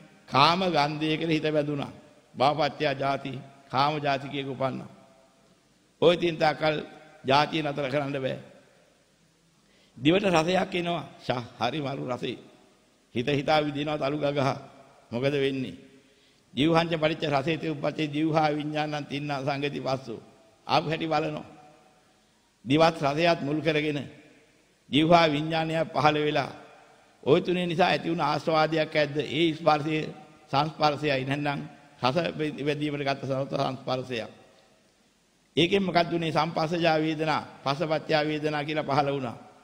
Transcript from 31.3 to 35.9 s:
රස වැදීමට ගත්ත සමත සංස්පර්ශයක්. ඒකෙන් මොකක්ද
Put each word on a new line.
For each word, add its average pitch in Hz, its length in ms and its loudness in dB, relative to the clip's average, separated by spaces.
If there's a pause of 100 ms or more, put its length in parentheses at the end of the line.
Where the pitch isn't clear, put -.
රස 131 180 2 (420)
වැදීමට 147 460 -2
ගත්ත 139 180 -2
සමත 135 320 -4
සංස්පර්ශයක්. 127 760 -4 (1300)
ඒකෙන් 190 260 4
මොකක්ද 170 300 0